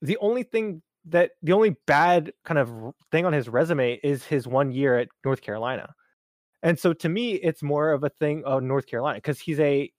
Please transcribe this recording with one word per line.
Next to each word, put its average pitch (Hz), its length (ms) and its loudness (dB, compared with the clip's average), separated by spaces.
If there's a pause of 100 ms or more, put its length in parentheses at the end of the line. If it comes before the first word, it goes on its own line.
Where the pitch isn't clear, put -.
the 165 160 -2
only 233 260 0
thing 214 380 -4 (240)
that, 175 260 2 (100)
the 170 120 2
only 208 220 4 (120)
bad 165 460 4 (120)
kind 156 140 0
of 120 120 0
r-, 113 220 -12 (180)
thing 170 140 2
on 170 80 0
his 127 160 -2
resume 127 540 0
is 143 200 -2
his 131 240 -4
one 131 240 0
year 131 280 2
at 120 80 -2 (180)
North 135 160 -2
Carolina. 113 520 -8 (680)
And 165 180 0
so 170 140 2
to 160 160 -4
me, 226 240 -2
it's 175 280 -2
more 147 300 0
of 143 120 0
a 143 60 -2
thing 151 360 -4
of 131 180 0
North 131 240 -2
Carolina, 120 320 -4
'cause 143 200 -6
he's 151 200 -4
a, 143 400 0